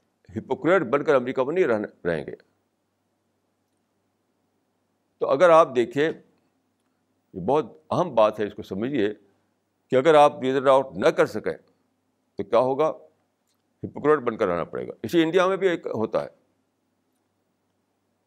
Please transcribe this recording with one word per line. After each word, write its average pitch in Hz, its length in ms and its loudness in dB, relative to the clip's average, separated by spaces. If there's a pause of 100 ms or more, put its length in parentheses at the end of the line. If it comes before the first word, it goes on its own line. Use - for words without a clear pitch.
(360)
ہپوکریٹ 147 460 -2
بن 139 220 -2
کر 151 100 2
امریکہ 127 300 -2
میں 147 100 -6
نہیں 185 100 0
رہنے، 104 440 -4
رہیں 76 180 -4
گے۔ - 60 -14 (2750)
تو - 100 -4
اگر 165 220 4
آپ 160 260 6
دیکھیں، 131 340 0 (1200)
یہ 95 80 -12
بہت 127 260 -2 (240)
اہم 147 240 -2
بات 110 260 2
ہے، 107 60 -2
اس 101 80 -12
کو 107 80 -16
سمجھیے 107 520 -4 (760)
کہ 131 80 0
اگر 151 180 4
آپ 143 280 6
ریزن 131 260 0
آؤٹ 135 180 4 (100)
نہ 120 120 0
کر 170 180 0
سکیں 95 300 -8 (800)
تو 98 80 -6
کیا 110 140 2
ہوگا؟ 135 340 0 (880)
ہپوکریٹ 143 360 0
بن 120 180 -6
کر 107 100 -2
رہنا 87 180 -2
پڑے 62 240 -10
گا۔ - 40 -14 (100)
اسی 165 200 0
انڈیا 175 240 2
میں 190 100 -2
بھی 185 120 0
ایک 170 180 -4
ہوتا 104 380 -4
ہے، - 40 -14 (2000)